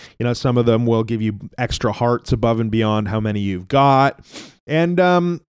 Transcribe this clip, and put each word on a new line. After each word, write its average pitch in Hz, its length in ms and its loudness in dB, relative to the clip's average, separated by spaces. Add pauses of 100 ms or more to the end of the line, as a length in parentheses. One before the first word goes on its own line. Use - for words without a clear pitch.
(200)
You 117 60 -2
know, 120 80 0
some 123 220 -2
of 120 120 2
them 117 180 2
will 113 180 2
give 113 200 -4
you 107 160 -4 (180)
extra 117 340 -4
hearts 120 400 -2
above 117 280 0
and 110 100 -2
beyond 107 380 0
how 110 120 -4
many 107 200 -2
you've 95 280 -4
got. 139 520 2 (480)
And, 170 320 0
um, 175 420 2 (100)